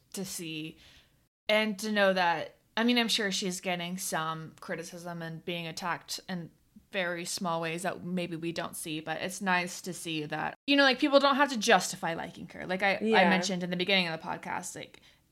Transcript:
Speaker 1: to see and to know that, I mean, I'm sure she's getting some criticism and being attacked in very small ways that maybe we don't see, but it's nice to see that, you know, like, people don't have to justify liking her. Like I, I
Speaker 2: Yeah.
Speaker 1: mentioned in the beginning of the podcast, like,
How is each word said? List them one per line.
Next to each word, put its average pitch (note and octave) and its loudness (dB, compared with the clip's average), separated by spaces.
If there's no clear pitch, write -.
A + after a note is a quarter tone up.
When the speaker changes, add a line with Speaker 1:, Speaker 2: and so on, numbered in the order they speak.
Speaker 1:
to G3 -8
see D#3+ -8
and G#3+ 2
to A3 -4
know G3+ 6
that, E3+ 0
I A3 2
mean, A#3+ 4
I'm A#3 2
sure G3+ 0
she's F#3+ -2
getting F3 -4
some D#3+ -4
criticism E3+ -10
and E3 -10
being E3+ -6
attacked D#3+ -6
in E3+ -8
very F3 -2
small E3+ -2
ways E3 -4
that F3+ -4
maybe F3 -4
we E3+ -4
don't E3+ -8
see, D#3 -6
but D#3 -6
it's F#3 -6
nice F3+ 0
to F#3 -8
see D#3+ -6
that, D#3 -4
you C#4 6
know, C#4 8
like, C4 4
people C#4 6
don't C#4 6
have C#4+ 4
to C4 -2
justify F#3 2
liking F3 -10
her. D#3+ -10
Like F#3 -2
I, G3 4
I - -2
Speaker 2:
Yeah. G#3 6
Speaker 1:
mentioned F#3 2
in F3 -4
the F3+ -2
beginning F#3 4
of D#3+ -4
the E3 -16
podcast, - -6
like, - -14